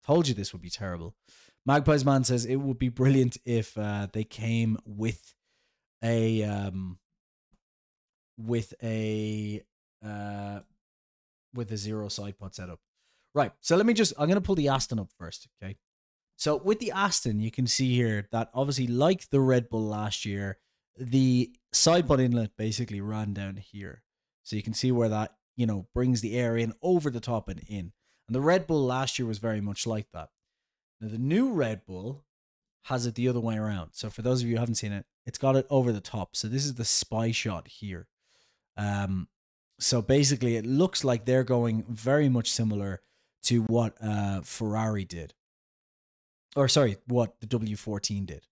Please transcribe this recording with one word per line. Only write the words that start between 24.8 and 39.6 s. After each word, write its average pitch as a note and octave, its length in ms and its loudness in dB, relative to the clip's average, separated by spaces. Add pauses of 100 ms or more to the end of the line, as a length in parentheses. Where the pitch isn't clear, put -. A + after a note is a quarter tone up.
where A#2+ 160 4
that, G#2+ 280 -2 (200)
you A#2+ 120 0
know, G2 260 -2
brings B2 280 2
the A2+ 160 -2
air A#2 200 2
in A2+ 240 0
over D#3+ 300 2
the A#2+ 80 -6
top A2+ 280 -4
and F#2+ 220 -8
in. G2 240 -8 (340)
And A2+ 80 -4
the B2+ 60 0
Red E3 240 4
Bull D3+ 180 2
last B2+ 360 -2
year B2 80 -2
was A2 100 -4
very G#2+ 240 -2
much G2+ 240 -6
like A2 260 -4
that. D#2 180 -14 (680)
Now, A2 100 -8
the A2 80 -6
new F3+ 360 2
Red A2+ 320 -2
Bull G#2 400 -10 (600)
has B2 200 -2
it A2+ 100 -2
the B2 140 2
other A#2+ 100 0
way A2+ 160 -2
around. G#2 380 -2
So - 160 -8
for A2 140 -10
those B2+ 180 2
of A#2 80 0
you A#2 60 2
who A2+ 40 2
haven't A#2 160 0
seen G#2 160 -4
it, G2+ 140 -6 (200)
it's - 120 -10
got C3+ 180 2
it C3+ 140 2
over B2+ 220 4
the G2+ 100 -2
top. - 340 -8
So - 120 -4
this C3+ 180 -2
is C#3 80 -4
the A#2+ 100 -6
spy A2+ 480 0
shot G2 360 -4
here. F#2 400 -12 (680)
Um, G2+ 520 -2 (520)